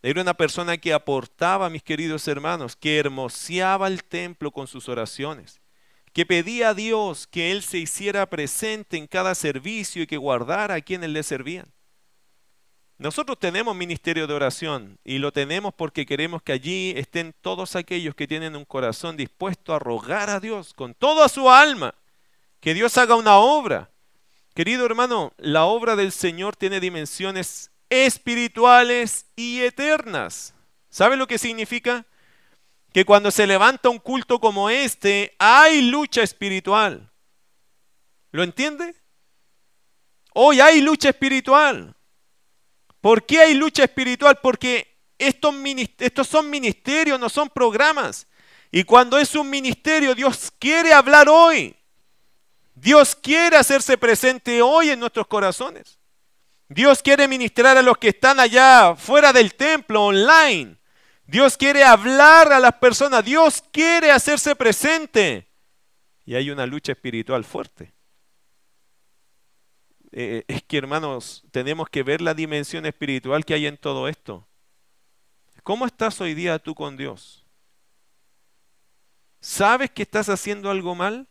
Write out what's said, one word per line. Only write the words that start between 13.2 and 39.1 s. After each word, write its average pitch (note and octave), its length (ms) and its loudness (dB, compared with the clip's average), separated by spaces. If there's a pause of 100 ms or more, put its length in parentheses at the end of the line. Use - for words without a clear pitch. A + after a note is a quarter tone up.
tenemos G3 380 -8
ministerio E3+ 500 -10
de D3 60 -10
oración C3+ 720 -10
y C3+ 140 -10
lo C#3+ 140 -8
tenemos E3 420 -8
porque D3+ 320 -10
queremos D#3+ 360 -10
que D3+ 100 -8
allí F3+ 440 -8
estén D#3+ 460 -12
todos F#3 340 -12
aquellos F3 380 -10
que D3 120 -12
tienen D#3 300 -12
un D3 80 -18
corazón C3+ 540 -10
dispuesto E3+ 560 -10
a D3+ 40 -4
rogar C3+ 520 -8
a G3+ 100 -6
Dios G#3 320 -14
con B2 220 -16
toda D4+ 340 2
su C4 220 0
alma, B3+ 440 4 (680)
que D#3+ 120 -4
Dios A3 240 -2
haga A#3+ 200 4
una G#3+ 200 4
obra. A3+ 540 0 (640)
Querido A#3+ 320 -4
hermano, A3+ 500 -4
la D#3 280 -2
obra A3+ 300 -2
del G3+ 160 -4
Señor F3+ 460 -8
tiene F#3+ 240 -6
dimensiones F3+ 880 -10 (180)
espirituales A#3+ 1500 0
y A#3+ 280 -8
eternas. B3 920 -6 (360)
¿Sabe A#3+ 260 0
lo C4 100 -6
que A#3 120 -6
significa? A#3 680 -8 (840)
Que F#3+ 120 2
cuando G3+ 280 4
se G#3 160 0
levanta A3 400 2
un A#3+ 100 -4
culto A#3+ 400 -6
como G#3 320 -2
este, G3+ 680 -4
hay C#4+ 420 6
lucha B3 400 -2
espiritual. F#3+ 880 -4 (1200)
¿Lo D#3+ 140 -4
entiende? D4 500 -8 (1400)